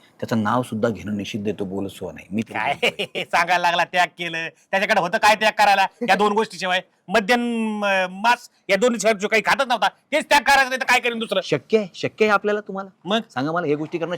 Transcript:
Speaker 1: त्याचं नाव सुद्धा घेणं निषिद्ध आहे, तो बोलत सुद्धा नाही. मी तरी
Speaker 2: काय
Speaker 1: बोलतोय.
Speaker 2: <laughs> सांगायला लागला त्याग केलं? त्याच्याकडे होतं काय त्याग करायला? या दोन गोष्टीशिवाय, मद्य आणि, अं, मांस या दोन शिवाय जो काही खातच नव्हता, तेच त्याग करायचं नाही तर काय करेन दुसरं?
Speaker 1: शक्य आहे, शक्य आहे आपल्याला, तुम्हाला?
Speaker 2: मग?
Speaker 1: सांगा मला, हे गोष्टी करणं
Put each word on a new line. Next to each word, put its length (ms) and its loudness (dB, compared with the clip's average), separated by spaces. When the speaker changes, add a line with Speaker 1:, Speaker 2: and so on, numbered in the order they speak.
Speaker 1:
त्याचं 240 -2
नाव 200 0
सुद्धा 260 -2
घेणं 280 -8
निषिद्ध 300 -6
आहे, 120 -6
तो 60 -6
बोलत 240 -8
सुद्धा 260 -14
नाही. 160 -20
मी 100 -4
तरी 120 -10
Speaker 2:
काय 200 -4
Speaker 1:
बोलतोय. 500 -4
Speaker 2:
<laughs> 80 -10
सांगायला 300 2
लागला 220 2
त्याग 240 0
केलं? 320 -8
त्याच्याकडे 300 2
होतं 160 -2
काय 180 6
त्याग 220 2
करायला? 300 4
या 60 6
दोन 180 2
गोष्टीशिवाय, 480 -2
मद्य 260 2
आणि, 520 -2
अं, 260 2
मांस 380 0
या 60 4
दोन 220 2
शिवाय 160 2
जो 140 -4
काही 180 2
खातच 220 2
नव्हता, 200 0
तेच 420 -4
त्याग 120 6
करायचं 280 4
नाही 120 -4
तर 40 -2
काय 140 4
करेन 200 -4
दुसरं? 240 -2
Speaker 1:
शक्य 340 -2
आहे, 180 0
शक्य 300 -2
आहे 80 4
आपल्याला, 260 0
तुम्हाला? 300 -12
Speaker 2:
मग? 160 -2
Speaker 1:
सांगा 220 -4
मला, 160 -2
हे 80 0
गोष्टी 220 -8
करणं 200 -6